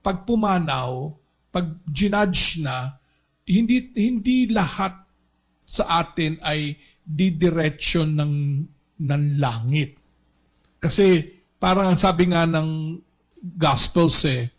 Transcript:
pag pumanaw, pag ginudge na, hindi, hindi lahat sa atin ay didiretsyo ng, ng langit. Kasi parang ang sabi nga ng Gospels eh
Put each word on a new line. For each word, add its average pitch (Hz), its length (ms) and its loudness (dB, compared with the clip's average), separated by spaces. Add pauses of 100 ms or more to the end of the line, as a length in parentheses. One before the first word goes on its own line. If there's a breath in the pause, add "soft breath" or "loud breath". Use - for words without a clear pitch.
pag 190 240 -6
pumanaw, 156 880 -2 (400)
pag 175 160 -2 (240)
ginudge 196 720 0
na, 131 320 -6 (480)
hindi, 233 480 0
hindi 247 560 0
lahat 196 480 -2 (720)
sa 170 320 -2
atin 160 400 -4
ay 151 320 -4 (320 soft breath)
didiretsyo 160 1040 0
ng, 151 240 0 (640)
ng 143 260 -2 (140)
langit. 131 640 -2 (800)
Kasi 185 400 4 (400)
parang 185 320 2
ang 170 80 2
sabi 180 320 2
nga 170 160 2
ng 156 480 -4 (640)
Gospels 156 640 4
eh 123 240 -2 (100)